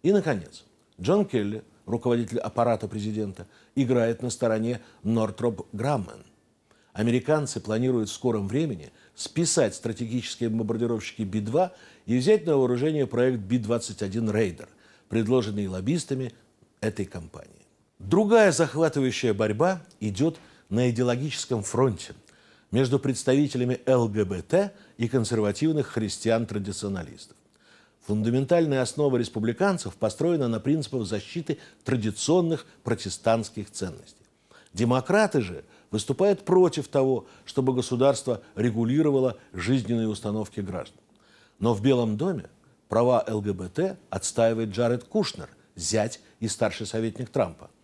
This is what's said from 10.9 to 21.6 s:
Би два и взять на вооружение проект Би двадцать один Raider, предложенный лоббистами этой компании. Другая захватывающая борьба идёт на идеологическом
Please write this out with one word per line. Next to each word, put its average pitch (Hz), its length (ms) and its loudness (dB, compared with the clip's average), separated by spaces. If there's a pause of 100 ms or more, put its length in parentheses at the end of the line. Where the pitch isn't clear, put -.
Би 104 180 -2
два 143 320 0 (340)
и 123 120 2
взять 165 280 4
на 156 100 4
вооружение 135 500 2
проект 123 320 2
Би 104 200 0
двадцать 110 440 -4
один 107 260 -2
Raider, 101 400 0 (400)
предложенный 107 600 0
лоббистами 127 640 -4 (480)
этой 104 240 -4
компании. - 640 -16 (340)
Другая 208 500 6
захватывающая 139 840 2
борьба 113 480 0 (180)
идёт 110 380 -2 (300)
на 123 220 2
идеологическом 123 720 -2